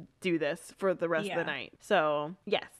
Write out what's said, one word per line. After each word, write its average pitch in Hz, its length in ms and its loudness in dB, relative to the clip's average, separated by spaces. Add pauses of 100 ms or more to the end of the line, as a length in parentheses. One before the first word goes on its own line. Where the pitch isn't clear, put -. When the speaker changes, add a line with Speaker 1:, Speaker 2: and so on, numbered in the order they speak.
(200)
Speaker 1:
do 170 180 2
this 156 400 -4
for 190 160 2
the 170 140 -2
rest 165 200 0
of 175 60 -4
the 170 60 0
Speaker 2:
Yeah. 160 60 0
Speaker 1:
night. 139 340 -6
So 156 560 2 (100)
yes, - 220 -2 (120)